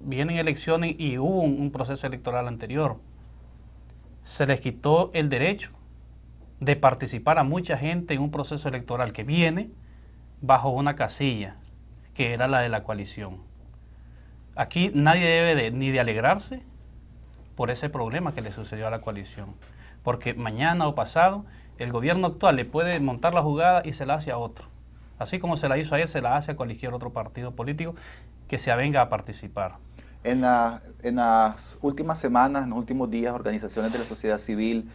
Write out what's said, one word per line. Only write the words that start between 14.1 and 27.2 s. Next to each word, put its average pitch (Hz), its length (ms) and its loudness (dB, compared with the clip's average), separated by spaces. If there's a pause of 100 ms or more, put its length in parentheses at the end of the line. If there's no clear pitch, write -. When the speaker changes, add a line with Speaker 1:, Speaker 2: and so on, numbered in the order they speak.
Speaker 1:
Aquí - 400 0
nadie 160 320 6
debe 165 280 6
de, 117 160 2
ni 135 200 0
de 131 100 2
alegrarse 131 600 0 (960)
por 120 140 0
ese 123 180 -4
problema 135 460 -2
que 117 80 -6
le 107 100 -8
sucedió 110 340 -8
a 110 40 -2
la 113 100 -4
coalición, 101 540 -10 (480)
porque 120 320 -2
mañana 139 520 0
o 147 80 0
pasado 185 500 4 (340)
el 117 120 -6
gobierno 170 380 2
actual 175 280 4
le 120 80 -2
puede 165 360 0
montar 139 340 0
la 170 80 4
jugada 165 420 4
y 151 100 -6
se 135 120 -6
la 139 80 0
hace 151 160 -6
a 120 80 -2
otro. - 280 -10 (520)
Así 180 200 -6
como 175 180 -2
se 147 120 -2
la 135 100 2
hizo 156 160 -2
a 147 60 2
él, 165 80 0
se 151 120 -4
la 123 160 2
hace 147 160 -4
a 139 40 -6
cualquier 123 360 -6
otro 123 200 -8
partido 120 400 -8